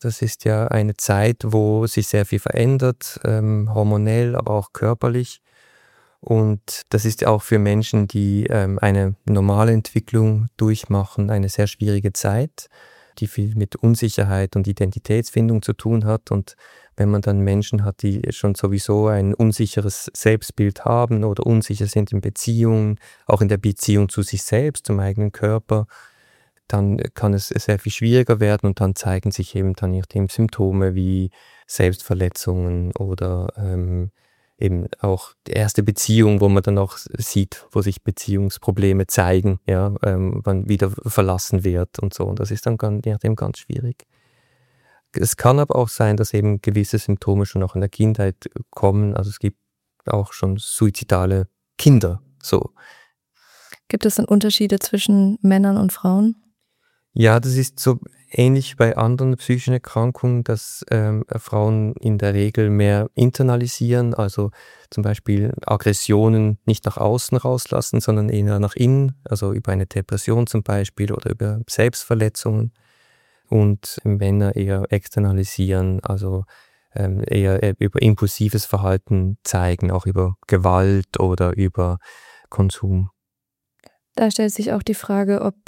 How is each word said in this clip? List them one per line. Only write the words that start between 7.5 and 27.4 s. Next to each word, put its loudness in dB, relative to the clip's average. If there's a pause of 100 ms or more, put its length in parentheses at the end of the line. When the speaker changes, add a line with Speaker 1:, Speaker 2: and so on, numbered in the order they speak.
Speaker 1:
Menschen, 2
die, 0
ähm, 0
eine 2
normale 4
Entwicklung 0 (100)
durchmachen, 0
eine 0
sehr 0
schwierige -2
Zeit, -4 (500)
die -2
viel -4
mit -2
Unsicherheit 0
und 0
Identitätsfindung 0
zu -4
tun -2
hat. -2
Und -4 (420)
wenn 2
man 2
dann 2
Menschen 2
hat, -4
die -2
schon -2
sowieso 0
ein 2
unsicheres -2
Selbstbild 0
haben 2
oder -2
unsicher 2
sind -2
in 0
Beziehungen, 0 (280)
auch 4
in 4
der 2
Beziehung 2
zu -4
sich -6
selbst, -2
zum 0
eigenen -2
Körper, -2 (800)
dann 0 (160)
kann 0
es -2